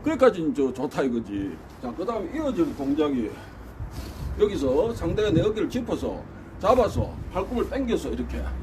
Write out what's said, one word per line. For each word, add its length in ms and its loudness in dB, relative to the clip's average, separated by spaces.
그래까지 480 4
이제 220 2
좋다 300 -2
이거지. 520 -2
자, 120 -6
그다음에 420 -4
이어질 400 0
동작이 540 2
여기서 540 2
상대가 380 0
내 100 6
어깨를 280 2
짚어서 520 -2
잡아서 540 4
팔굽을 380 -2
당겨서 400 0
이렇게 300 -4